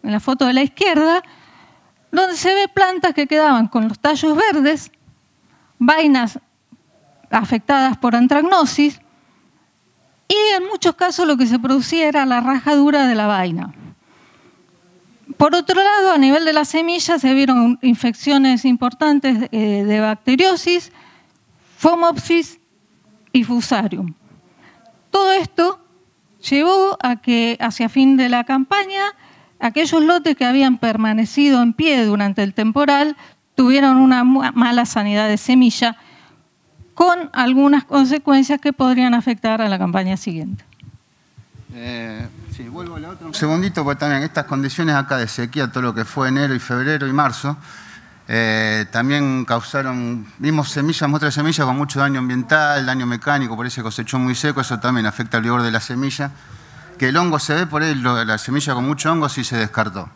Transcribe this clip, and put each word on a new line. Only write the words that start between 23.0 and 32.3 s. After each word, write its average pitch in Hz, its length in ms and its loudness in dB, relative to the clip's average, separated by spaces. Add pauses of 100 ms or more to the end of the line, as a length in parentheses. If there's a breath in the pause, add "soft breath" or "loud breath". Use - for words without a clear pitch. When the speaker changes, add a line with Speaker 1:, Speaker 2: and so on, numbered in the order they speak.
Speaker 1:
y 247 120 2
fusarium. 202 680 -4 (960 soft breath)
Todo 392 220 2
esto 370 520 0 (640)
llevó 381 540 2
a 247 140 0
que 233 440 -2
hacia 226 280 -4
fin 269 280 4
de 254 120 2
la 240 160 0
campaña 392 580 -2 (580 soft breath)
aquellos 302 420 0
lotes 320 340 2
que 262 80 -2
habían 254 340 2
permanecido 220 840 2
en 233 120 2
pie 294 300 2
durante 202 380 0